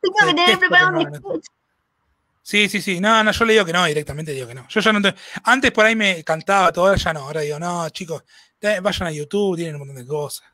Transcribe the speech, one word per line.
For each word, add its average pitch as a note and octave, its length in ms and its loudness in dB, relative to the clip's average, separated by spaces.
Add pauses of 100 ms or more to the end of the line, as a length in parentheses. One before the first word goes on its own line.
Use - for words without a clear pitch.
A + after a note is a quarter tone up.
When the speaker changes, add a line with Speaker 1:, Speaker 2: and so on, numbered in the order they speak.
Speaker 1:
Tengo F#4 140 -2
que G#4 120 4
tener F4 200 2
Speaker 2:
Detesto F#4 140 4
Speaker 1:
preparado F4+ 300 4
Speaker 2:
que F4 60 -2
Speaker 1:
un D#4+ 80 0
Speaker 2:
me - 120 -8
hagan C#4 60 -16
Speaker 1:
speech. F4 240 -8 (960)
Speaker 2:
Sí, G#3 260 2
sí, G3 140 -4
sí. F3+ 180 -4
No, G#3+ 240 4
no, G#3+ 80 2
yo A#3 140 0
le A3 80 4
digo G#3 100 6
que E3 80 -6
no, F3+ 140 2
directamente D3+ 460 -4
digo C3 140 -8
que A#2+ 80 -16
no. B2+ 140 -20
Yo A3 140 -2
ya A3 100 4
no G#3 80 2
te-, G3 140 2 (300)
antes C4 280 4
por G#3+ 140 4
ahí A3+ 100 2
me F#3+ 260 -2
cantaba F3+ 480 2
todo, F3+ 180 2
ahora F#3+ 100 4
ya E3 160 -2
no. D3+ 60 -8
Ahora D3+ 200 -8
digo, D3 180 -6
"No, E3+ 300 -6
chicos, D#3+ 340 -12 (360)
te-, G#3 220 -2
vayan F#3 280 -2
a D#3 40 -6
YouTube, F3+ 440 -2
tienen E3 200 -8
un C#3+ 100 -14
montón C#3 100 -18
de B2 100 -18
cosas". D3 480 -8